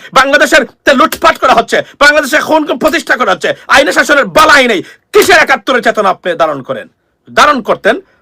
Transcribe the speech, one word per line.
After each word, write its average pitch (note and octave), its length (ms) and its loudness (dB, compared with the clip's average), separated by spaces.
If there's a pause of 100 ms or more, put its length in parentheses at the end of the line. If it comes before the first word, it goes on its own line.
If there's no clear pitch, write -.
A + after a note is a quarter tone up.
(140)
বাংলাদেশের C#4 520 0 (200)
তে D4 80 2
লুটপাট D#4 440 0
করা C4 160 0
হচ্ছে, A#3+ 300 -2 (160)
বাংলাদেশে C#4+ 400 0
খুন D#4 380 -2
প্রতিষ্ঠা C4 400 -2
করা A3 140 -2
হচ্ছে, E3+ 240 -4 (120)
আইনে C#4+ 240 2
শাসনের C#4+ 340 0
বালাই C4+ 420 2
নেই। G3 160 -2 (300)
কিসের F#4 240 4
একাত্তরের B3 460 0
চেতনা G#3+ 260 0
আপনি F3+ 260 -4
ধারণ D#3 260 -4
করেন? A2 300 -10 (420)
ধারণ C4+ 280 0
করতেন, G#3 380 -2 (220)